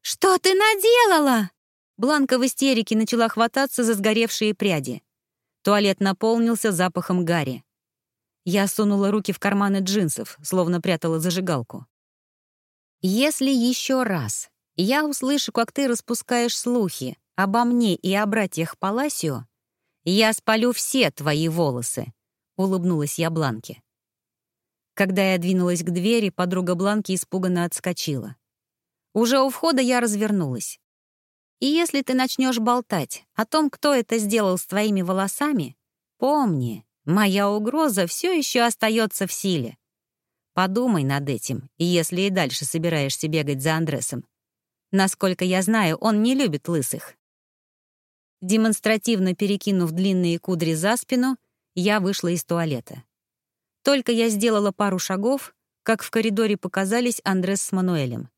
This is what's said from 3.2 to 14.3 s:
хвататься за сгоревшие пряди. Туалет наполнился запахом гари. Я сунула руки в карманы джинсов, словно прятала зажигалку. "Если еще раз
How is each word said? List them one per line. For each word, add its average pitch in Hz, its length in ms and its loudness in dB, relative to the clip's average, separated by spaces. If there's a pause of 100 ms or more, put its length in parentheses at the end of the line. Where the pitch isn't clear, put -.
хвататься 240 560 0
за 226 80 2
сгоревшие 214 640 0
пряди. 147 480 -2 (580)
Туалет 202 400 2
наполнился 226 720 2
запахом 180 540 0
гари. 143 360 -2 (840)
Я 190 220 2
сунула 202 420 0
руки 202 240 -2
в - 40 -12
карманы 202 420 0
джинсов, 185 640 -2
словно 175 380 0
прятала 160 400 -2
зажигалку. 170 640 -4 (1160)
"Если 269 480 2
еще 254 540 2
раз 160 440 -4 (280)